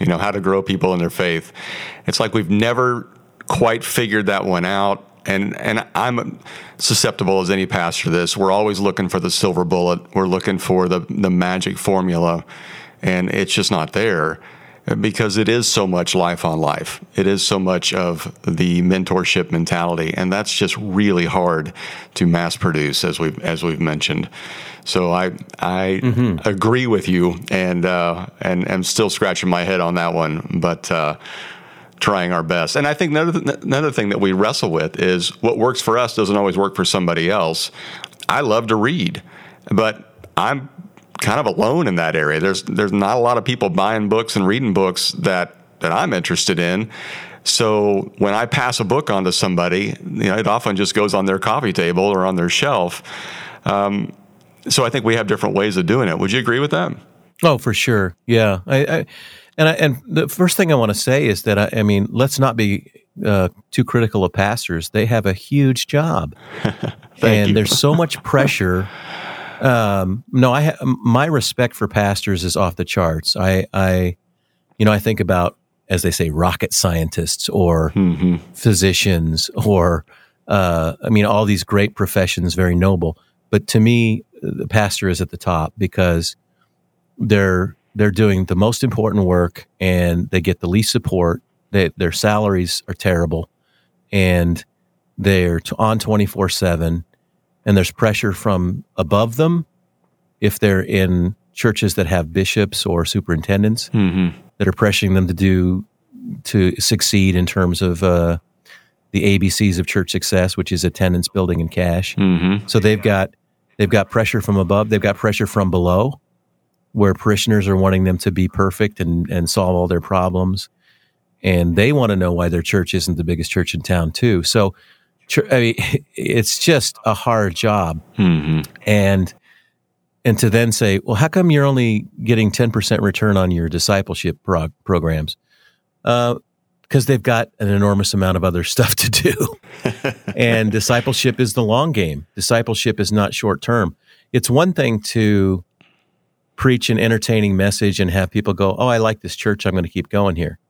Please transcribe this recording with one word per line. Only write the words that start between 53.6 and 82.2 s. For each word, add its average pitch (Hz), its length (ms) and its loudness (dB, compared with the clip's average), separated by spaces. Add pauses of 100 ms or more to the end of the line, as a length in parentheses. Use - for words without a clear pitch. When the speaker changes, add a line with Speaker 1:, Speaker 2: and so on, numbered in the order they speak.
Speaker 1:
Um, 101 480 -2 (560)
so 131 160 0
I 117 60 -2
think 120 140 -2
we 113 100 2
have 110 140 -2
different 101 260 -2
ways 98 220 0
of 90 100 0
doing 113 220 2
it. 80 100 -2
Would 98 140 -2
you 127 80 0
agree 117 180 0
with 147 140 -2
that? 160 200 -2 (520)
Speaker 2:
Oh, 147 140 4
for 113 160 -2
sure. 101 420 0 (100)
Yeah. 107 400 2
I, 135 120 0
I, 151 280 -2 (520)
and 156 100 4
I, 160 40 2
and 147 240 0 (100)
the 160 220 0
first - 280 0
thing 170 160 2
I 143 40 6
wanna 107 180 2
say 135 320 0
is 98 160 0
that, 104 160 2
I, 101 100 2 (120)
I - 20 2
mean, 104 280 2
let's 135 280 0
not 131 180 2
be, 104 340 -2 (340)
uh, 98 240 2 (220)
too 131 140 2
critical 110 400 2
of 87 80 2
pastors. 98 580 -2
They 107 160 0
have 110 200 0
a 95 80 2
huge 135 540 0
job. 147 460 -2 (140)
Speaker 1:
<laughs> - 140 -14
Thank - 600 -6
Speaker 2:
And 107 260 4
Speaker 1:
you. 104 60 4
Speaker 2:
there's 107 240 2
so 147 160 4
much 165 280 -2
Speaker 1:
<laughs> - 0 -
Speaker 2:
pressure 98 640 0 (760)
um, 104 680 0
no, 123 200 4
I 147 100 2
ha-, 156 200 0
m-, 127 220 -2
my 123 220 4
respect 127 500 0
for 107 120 -4
pastors 101 560 -2
is 87 120 -2
off 90 200 0
the 87 80 -4
charts. 80 520 -2
I, 95 360 2
I, 92 440 0 (640)
you 110 60 2
know, 107 80 6
I 104 60 2
think 113 220 -2
about, 90 360 0 (320)
as 90 140 -2
they 87 80 0
say, 80 200 -2
rocket 82 440 -2
scientists 82 720 -2
or 82 460 2
Speaker 1:
Mm-hmm. 90 420 2 (180)
Speaker 2:
physicians 87 960 2 (140)
or, 87 400 2 (440)
uh, 85 540 0
I - 80 -4
mean, 104 140 4
all 104 200 4
these 101 200 2
great 104 300 0
professions, 92 600 0